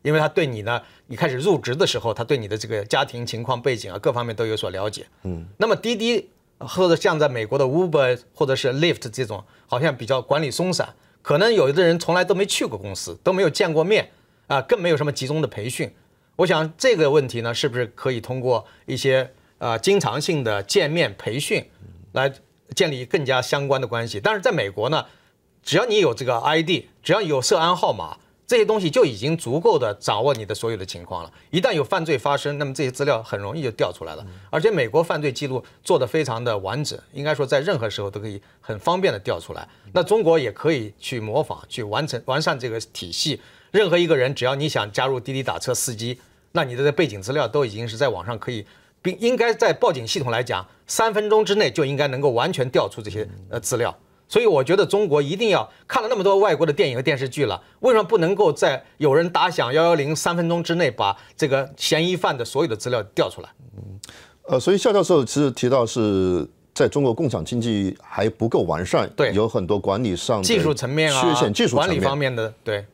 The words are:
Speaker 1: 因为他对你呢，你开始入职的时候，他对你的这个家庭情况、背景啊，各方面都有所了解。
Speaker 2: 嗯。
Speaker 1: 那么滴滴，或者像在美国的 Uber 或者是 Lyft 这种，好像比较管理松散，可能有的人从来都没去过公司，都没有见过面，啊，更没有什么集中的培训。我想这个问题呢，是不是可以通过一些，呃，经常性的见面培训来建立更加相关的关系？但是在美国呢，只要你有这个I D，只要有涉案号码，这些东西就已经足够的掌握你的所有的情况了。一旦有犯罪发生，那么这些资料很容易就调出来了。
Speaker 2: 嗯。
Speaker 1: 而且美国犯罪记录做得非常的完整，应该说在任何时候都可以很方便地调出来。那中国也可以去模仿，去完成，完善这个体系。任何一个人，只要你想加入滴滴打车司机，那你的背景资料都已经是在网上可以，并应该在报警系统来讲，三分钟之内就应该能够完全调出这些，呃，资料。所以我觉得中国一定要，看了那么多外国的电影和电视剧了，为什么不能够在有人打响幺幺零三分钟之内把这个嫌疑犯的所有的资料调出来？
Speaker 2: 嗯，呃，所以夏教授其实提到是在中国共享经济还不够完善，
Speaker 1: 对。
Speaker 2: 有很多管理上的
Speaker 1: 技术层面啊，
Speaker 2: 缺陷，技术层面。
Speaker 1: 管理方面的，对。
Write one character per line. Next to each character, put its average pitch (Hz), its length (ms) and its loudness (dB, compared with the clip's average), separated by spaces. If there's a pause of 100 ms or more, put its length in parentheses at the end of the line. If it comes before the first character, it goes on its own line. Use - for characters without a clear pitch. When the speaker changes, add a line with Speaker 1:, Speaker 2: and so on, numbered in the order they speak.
Speaker 1:
因 147 100 0
为 156 80 4
他 151 80 2
对 165 180 0
你 110 160 -6
呢， 117 180 -2 (280)
你 85 80 -12
开 165 120 0
始 131 80 -4
入 156 220 2
职 120 160 -4
的 180 100 0
时 - 140 -2
候， 107 160 -2
他 120 80 -6
对 131 160 0
你 107 80 -8
的 104 100 -4
这 107 120 -8
个 107 160 -4
家 139 200 0
庭 120 220 -8
情 117 160 -8
况、 120 180 -4
背 131 140 0
景 101 180 -10
啊， 98 60 -10
各 139 140 0
方 120 120 -4
面 117 100 -6
都 113 120 -2
有 110 100 -2
所 98 140 -6
了 95 180 -6
解。 - 160 -10 (200)
Speaker 2:
嗯。 85 200 -8 (120)
Speaker 1:
那 208 100 2
么 214 80 2
滴 226 220 -4
滴， 226 320 -2 (320)
或 180 280 0
者 165 60 6
像 165 240 0
在 147 100 2
美 120 160 -4
国 131 140 -2
的 139 60 2
Uber 143 520 2 (160)
或 147 140 0
者 131 80 0
是 127 200 0
Lyft 143 360 -2
这 127 160 -4
种， 104 160 -10 (240)
好 123 140 -2
像 151 160 0
比 113 100 -10
较 131 160 -2
管 143 180 0
理 151 120 -2
松 180 200 -2
散， - 160 -2 (320)
可 147 180 0
能 226 140 4
有 143 200 4
的 180 120 4
人 170 140 4
从 165 160 -2
来 180 100 4
都 202 80 0
没 190 140 2
去 - 180 -2
过 120 140 -6
公 98 160 -10
司， 85 300 -10
都 190 80 4
没 190 100 2
有 165 80 4
见 170 220 0
过 156 100 2
面， 185 260 2 (380)
啊， 135 160 0
更 226 180 0
没 175 100 0
有 156 60 4
什 147 80 -2
么 147 60 0
集 127 160 -6
中 151 160 -2
的 120 60 -2
培 107 200 -8
训。 120 220 -6 (460)
我 180 100 4
想 156 320 0
这 - 160 4
个 156 160 4
问 143 160 4
题 117 140 -4
呢， 117 120 -2
是 143 160 -2
不 120 80 -4
是 123 100 -2 (100)
可 131 160 -2
以 117 80 -4
通 127 200 -6
过 120 240 0 (220)
一 131 100 -6
些， 131 320 2 (300)
呃， 113 200 -2
经 196 220 4
常 131 200 -2
性 151 220 -2
的 104 200 0
见 160 280 2
面 147 280 0
培 113 200 -6
训 160 260 -2 (480)
来 135 200 0 (420)
建 170 160 2
立 127 140 -8
更 156 200 -2
加 127 160 2
相 143 280 -2
关 131 120 2
的 127 60 -4
关 117 200 -4
系？ 113 120 -8
但 208 160 0
是 196 60 -4
在 247 100 4
美 117 200 -2
国 107 180 -2
呢， 151 160 0 (580)
只 - 140 -2
要 214 100 4
你 214 140 2
有 135 140 4
这 123 100 -8
个 120 140 0
I 151 240 2
D， 160 260 -2 (140)
只 160 100 0
要 214 80 2
有 151 200 0
涉 180 180 2
案 170 180 4
号 170 160 0
码， 85 240 -8 (300)
这 247 100 2
些 214 100 6
东 214 140 0
西 165 100 0
就 240 140 4
已 143 100 0
经 139 220 -2
足 139 240 -2
够 190 180 4
的 107 220 0
掌 113 240 0
握 143 100 2
你 110 100 -6
的 95 100 -6
所 113 160 -4
有 113 60 -4
的 95 80 -10
情 87 200 -14
况 85 180 -10
了。 - 100 -16 (180)
一 175 100 0
旦 240 120 0
有 151 120 0
犯 180 200 -2
罪 151 140 0
发 143 180 0
生， 143 220 -6
那 147 60 -4
么 135 100 -6
这 151 80 -4
些 127 80 -2
资 139 140 -6
料 123 180 0
很 110 160 -8
容 101 180 -8
易 165 60 -6
就 123 100 -2
调 104 200 -2
出 - 120 -14
来 78 120 -12
了。 87 100 -16
Speaker 2:
嗯。 90 60 -16 (180)
Speaker 1:
而 160 100 -2
且 220 100 4
美 139 180 0
国 147 140 2
犯 165 180 -2
罪 147 100 -2
记 143 160 -8
录 127 160 -4 (220)
做 175 140 2
得 127 80 0
非 156 180 0
常 120 180 -4
的 117 160 -2
完 101 240 -4
整， - 160 -8 (140)
应 143 100 -10
该 151 120 0
说 143 120 -2
在 139 140 2
任 165 180 -2
何 113 100 -2
时 104 120 -8
候 101 100 -6
都 107 80 -12
可 104 80 -10
以 98 140 -12 (200)
很 110 180 -8
方 175 220 0
便 180 120 2
地 104 80 -6
调 98 180 -4
出 - 140 -14
来。 80 160 -14 (240)
那 175 100 2
中 208 200 2
国 165 160 6
也 123 120 0
可 151 220 0
以 110 260 -4
去 120 220 -8
模 110 220 -2
仿， - 260 -8
去 - 140 -10
完 107 240 -2
成， 117 180 -8
完 131 160 -2
善 156 180 -2
这 120 100 -8
个 113 120 -6 (120)
体 87 200 -12
系。 - 260 -4 (320)
任 202 180 2
何 170 80 4
一 175 100 2
个 165 80 4
人， 135 200 2
只 120 100 -6
要 131 100 0
你 143 140 -4
想 107 240 -2
加 131 140 0
入 135 120 -2
滴 135 140 -10
滴 131 100 -4
打 104 160 -4
车 127 160 -4
司 117 200 -4
机， 117 240 -8 (320)
那 170 120 -2
你 123 120 -6
的 139 180 2
背 170 140 0
景 104 160 -10
资 113 100 -8
料 143 160 0
都 143 160 0
已 110 60 -4
经 113 180 -8
是 110 80 -10
在 127 140 2
网 90 160 -8
上 117 120 -6
可 127 140 -8
以， 107 140 -10 (340)
并 180 180 -4
应 240 160 2
该 233 200 2
在 190 180 2
报 226 180 2
警 123 160 -6
系 160 140 -4
统 123 100 -2
来 117 120 0
讲， 107 200 -4 (240)
三 226 280 0
分 214 160 0
钟 214 120 6
之 196 120 0
内 190 160 2
就 160 120 -2
应 139 140 0
该 143 120 2
能 131 120 -4
够 139 120 2
完 127 200 0
全 131 160 -2
调 120 180 2
出 107 140 -10
这 104 100 -10
些， 107 160 -6 (220)
呃， 104 100 -6
资 113 200 -4
料。 110 180 -2 (320)
所 233 140 2
以 - 20 0
我 160 180 6
觉 160 140 4
得 202 80 4
中 202 240 2
国 147 140 4
一 143 120 -4
定 220 140 0
要， 143 180 2 (220)
看 247 140 0
了 214 80 -4
那 254 40 2
么 196 80 -2
多 196 140 6
外 196 180 6
国 165 120 2
的 151 60 0
电 170 140 2
影 123 100 -2
和 127 40 -2
电 139 160 2
视 131 100 -4
剧 131 200 -2
了， 92 160 -4 (180)
为 254 140 4
什 220 40 6
么 208 60 4
不 220 140 2
能 175 160 4
够 190 180 4
在 147 320 0 (140)
有 143 160 4
人 170 160 6
打 170 200 2
响 131 220 0
幺 156 100 4
幺 170 120 6
零 151 200 0
三 170 220 0
分 170 140 2
钟 170 120 0
之 170 120 -2
内 165 160 2
把 101 260 0 (180)
这 156 140 0
个 135 300 0
嫌 165 280 2
疑 180 80 0
犯 170 220 0
的 117 80 -4
所 139 180 -2
有 170 60 2
的 113 80 -2
资 123 140 -6
料 117 120 0 (120)
调 107 160 0
出 - 100 -16
来？ - 80 -16 (300)
Speaker 2:
嗯， 98 200 -16 (500)
呃， 131 120 2
所 180 140 4
以 - 20 4
夏 220 160 2
教 202 100 4
授 160 220 4
其 139 160 -2
实 143 120 4
提 123 180 0
到 123 160 4
是 95 600 2 (280)
在 135 120 2
中 143 160 0
国 120 120 2
共 151 140 -2
享 90 140 -2
经 120 160 -4
济 107 440 -2
还 - 260 -2
不 - 180 -2
够 120 180 2
完 82 200 -2
善， 117 320 0
Speaker 1:
对。 123 160 2
Speaker 2:
有 104 160 2
很 92 180 -2
多 104 120 0
管 101 260 0
理 95 100 0
上 104 280 -2
的 - 20 -4
Speaker 1:
技 220 140 2
术 160 160 0
层 123 160 -6
面 156 200 0
啊， 131 120 2
Speaker 2:
缺 123 120 2
陷， 120 160 2
技 226 160 0
术 117 100 0
层 - 20 4
面。 160 100 2
Speaker 1:
管 165 80 0
理 - 40 -2
方 139 180 0
面 131 180 -2
的， 110 160 -4 (100)
对。 104 320 -4